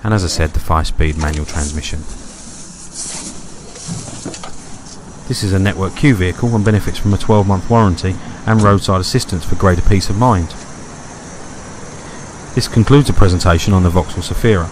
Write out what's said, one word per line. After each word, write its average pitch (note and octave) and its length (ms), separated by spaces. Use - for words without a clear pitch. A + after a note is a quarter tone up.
and, A2 100
as G2 120
I - 20
said, D#2+ 220
the - 100
five-speed D#2 560
manual D2+ 300
transmission. D2 540
This B2 140
is G2 100
a F#2+ 60
Network F#2+ 360
Q C#3+ 180
vehicle F#2+ 400
and G#2+ 120
benefits G2+ 320
from G2+ 160
a F#2+ 40
twelve-month G2 520
warranty F#2+ 460
and A2 160
roadside G2+ 380
assistance F#2 460
for - 100
greater F2+ 260
peace - 280
of G2 80
mind. G2+ 360
This - 140
concludes B2+ 400
the - 60
presentation F2+ 600
on F#2+ 80
the F2 80
Vauxhall F2 320
Zafira. F#2 500